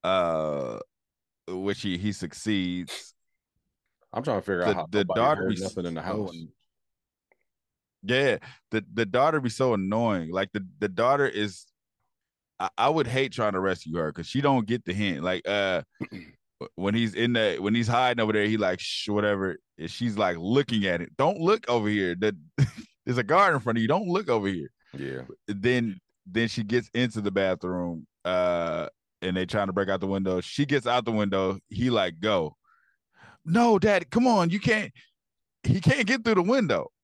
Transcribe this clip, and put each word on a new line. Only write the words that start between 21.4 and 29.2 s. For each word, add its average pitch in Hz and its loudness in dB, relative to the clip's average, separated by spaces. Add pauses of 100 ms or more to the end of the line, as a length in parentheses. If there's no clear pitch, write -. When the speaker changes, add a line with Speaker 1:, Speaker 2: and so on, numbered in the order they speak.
Speaker 1:
over 110 2
here. 95 0
The, 104 0 (220)
<laughs> - -4
there's 123 -2
a 123 0
guard 170 4
in 135 0
front 113 -2
of 113 0
you. 110 0
Don't 185 0
look 175 -2
over 110 2
here." 85 -4 (280)
Speaker 2:
Yeah. 65 -8 (240)
Speaker 1:
Then, 110 0 (260)
then 113 0
she 110 -4
gets 117 0
into 120 -2
the 101 -2
bathroom, 90 -2 (160)
uh, 87 0 (340)